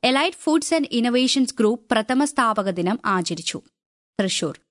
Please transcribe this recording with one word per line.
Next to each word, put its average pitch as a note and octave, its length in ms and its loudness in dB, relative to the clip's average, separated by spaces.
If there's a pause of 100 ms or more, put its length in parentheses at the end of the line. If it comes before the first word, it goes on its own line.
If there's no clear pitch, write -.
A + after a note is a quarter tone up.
എലൈറ്റ് C4+ 360 0
ഫുഡ്സ് D#4 340 0
ആൻഡ് D#4 180 0
ഇന്നൊവേഷൻസ് B3 640 0
ഗ്രൂപ്പ് A3+ 320 0
പ്രഥമ B3+ 380 2
സ്ഥാപക A3 440 0
ദിനം F3+ 360 -2
ആചരിച്ചു. F3 540 -4 (600)
തൃശൂർ. F3+ 360 -2 (160)